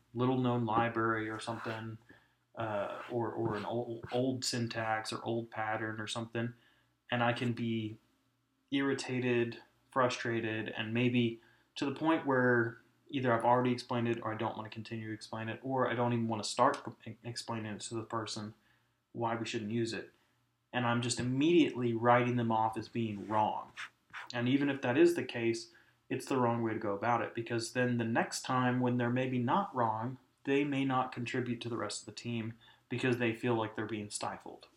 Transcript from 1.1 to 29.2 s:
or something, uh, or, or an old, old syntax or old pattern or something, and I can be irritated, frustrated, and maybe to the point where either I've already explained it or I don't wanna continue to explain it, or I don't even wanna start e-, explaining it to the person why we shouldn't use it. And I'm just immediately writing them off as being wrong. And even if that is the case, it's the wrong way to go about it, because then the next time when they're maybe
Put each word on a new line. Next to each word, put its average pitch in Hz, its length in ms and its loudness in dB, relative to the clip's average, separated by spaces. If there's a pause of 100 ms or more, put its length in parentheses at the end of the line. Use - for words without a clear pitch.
or 110 120 -8
something, 113 580 -8 (580)
uh, 107 320 -2 (220)
or, 117 200 -2
or 110 260 -2
an 101 80 -4
old, 117 480 -4
old 123 320 0
syntax 117 680 -2
or 113 120 -6
old 117 260 -2
pattern 110 500 -4
or 107 60 -6
something, 117 460 -4 (580)
and 120 120 2
I 120 100 4
can 120 200 -2
be 113 440 -4 (720)
irritated, 123 840 0 (340)
frustrated, 113 840 0
and 110 180 -4
maybe 120 460 2 (360)
to - 80 -2
the 143 60 0
point 156 360 0
where 123 520 4 (320)
either 127 220 2
I've 113 120 2
already 123 280 4
explained 120 360 -2
it 117 140 0
or 113 100 -2
I 110 40 -6
don't 110 200 -4
wanna 110 120 -8
continue 110 400 -8
to 110 60 -6
explain 110 340 -8
it, 110 140 -6
or 131 280 0
I 117 40 -2
don't 120 180 2
even 117 160 2
wanna 107 160 -2
start - 340 4 (280)
e-, 117 60 -10 (120)
explaining 113 480 -6
it 95 80 -8
to - 140 -10
the 113 80 -4
person 110 520 -6 (580)
why 117 220 -2
we 117 120 -4
shouldn't 107 240 -4
use 113 220 0
it. 92 180 -8 (600)
And 123 140 0
I'm 117 160 2
just 120 180 -2
immediately 127 720 4
writing 120 440 6
them 113 140 2
off 110 260 2
as 110 120 -8
being 104 400 -4
wrong. 107 400 2 (640)
And 120 160 0
even 139 220 4
if 135 120 -2
that 123 140 2
is 170 180 8
the - 80 -2
case, 117 460 -2 (420)
it's 127 160 -4
the 139 100 0
wrong 117 260 4
way 113 100 0
to 107 60 -2
go 104 160 -2
about 113 280 2
it, - 120 -6
because 117 380 -4
then 123 260 2
the 120 60 2
next 139 380 0
time 127 380 2
when 123 160 2
they're 120 140 2
maybe 131 280 0